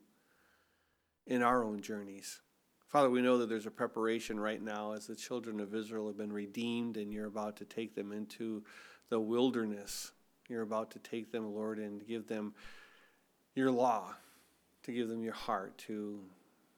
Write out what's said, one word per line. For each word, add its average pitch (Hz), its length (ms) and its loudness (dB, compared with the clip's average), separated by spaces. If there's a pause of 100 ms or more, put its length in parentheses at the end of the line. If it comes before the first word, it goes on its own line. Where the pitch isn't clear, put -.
(1300)
in 127 160 4
our 123 200 6
own 107 160 -2
journeys. 98 640 -8 (460)
Father, 143 220 8
we 123 120 6
know 123 180 8
that 117 100 2
there's 110 160 0
a 110 60 -6
preparation 113 680 0
right 107 220 0
now 107 320 -4
as 107 140 -8
the 113 80 -8
children 113 440 -6
of 101 160 -4
Israel 110 320 -2
have 101 100 -4
been 107 140 -4
redeemed 117 640 -2
and 104 160 -4
you're 107 140 -4
about 107 320 -4
to 104 80 -10
take 110 280 -6
them 101 200 -4
into 107 500 -4 (460)
the 117 100 4
wilderness. 110 960 2 (340)
You're 117 140 -4
about 110 300 0
to - 80 -14
take 113 320 -6
them, 110 220 -2
Lord, 107 240 -2
and 104 300 -6
give 113 200 -4
them 104 260 -2 (1000)
your 131 180 4
law, 120 420 4 (680)
to 127 100 -6
give 117 160 0
them 113 140 -2
your 110 100 -2
heart, 101 440 -2 (100)
to 104 340 -4 (560)